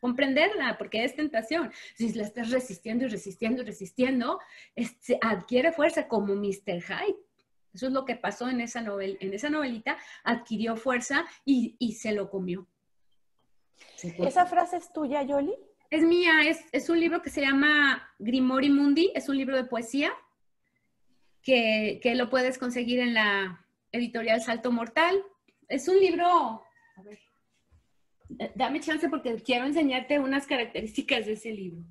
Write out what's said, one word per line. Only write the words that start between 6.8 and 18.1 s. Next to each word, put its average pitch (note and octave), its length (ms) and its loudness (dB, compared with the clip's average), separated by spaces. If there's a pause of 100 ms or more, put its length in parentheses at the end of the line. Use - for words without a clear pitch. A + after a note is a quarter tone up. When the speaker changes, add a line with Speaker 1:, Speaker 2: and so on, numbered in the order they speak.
Speaker 1:
Hyde. F#4+ 340 -4 (580)
Eso F#3+ 120 -6
es C4 60 -2
lo C4+ 120 0
que A#3+ 120 -4
pasó A#3+ 320 -6
en B3+ 120 -2
esa A#3 200 -6
novel-, G3 400 -6
en F#3+ 140 -6
esa G#3+ 160 -6
novelita, C#4 460 -4 (280)
adquirió A#3 520 -2
fuerza C4 480 -2 (200)
y, B3 340 2
y A#3 160 -2
se A3 180 -4
lo G3+ 180 -2
comió. F#3 360 -6 (1300)
Se F3 160 -10
fue. - 140 -2
Speaker 2:
¿Esa F4+ 200 4
frase F4 320 0
es - 140 -14
tuya, D4 300 -2
Yoli? C#4+ 320 0 (360)
Speaker 1:
Es D#4 120 4
mía, E4 460 6
es, D#4+ 100 0 (140)
es - 160 -2
un E4+ 100 4
libro E4 240 2
que C#4 80 -10
se D4 120 -4
llama C#4 680 2 (100)